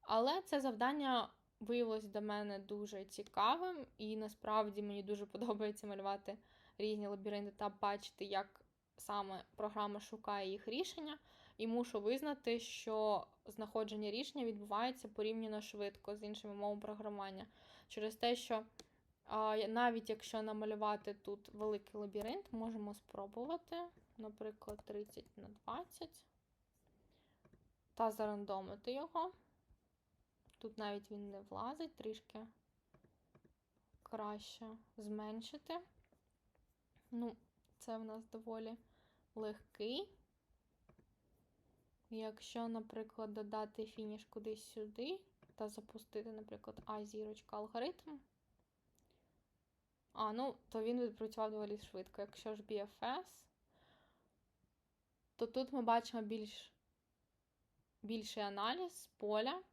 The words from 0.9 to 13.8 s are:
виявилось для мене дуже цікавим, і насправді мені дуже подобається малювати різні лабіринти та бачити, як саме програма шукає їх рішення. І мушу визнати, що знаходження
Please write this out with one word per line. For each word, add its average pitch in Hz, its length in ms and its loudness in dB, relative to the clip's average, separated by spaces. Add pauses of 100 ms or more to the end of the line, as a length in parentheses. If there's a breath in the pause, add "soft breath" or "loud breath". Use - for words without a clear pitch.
виявилось 220 440 2
для 208 160 -2
мене 208 380 0
дуже 202 460 -4
цікавим, 269 840 4 (120)
і 214 180 -2
насправді 214 680 2
мені 202 200 -2
дуже 202 240 -2
подобається 208 600 0
малювати 196 520 -2 (400 loud breath)
різні 208 280 2
лабіринти 202 440 -2
та 208 180 0
бачити, 202 560 0
як 196 360 0 (360)
саме 196 480 -2 (120)
програма 208 440 0
шукає 202 500 -2
їх 196 180 -4
рішення. 302 500 -2 (380 loud breath)
І 220 100 0
мушу 233 340 4
визнати, 262 580 4
що 214 680 2 (200)
знаходження 214 640 0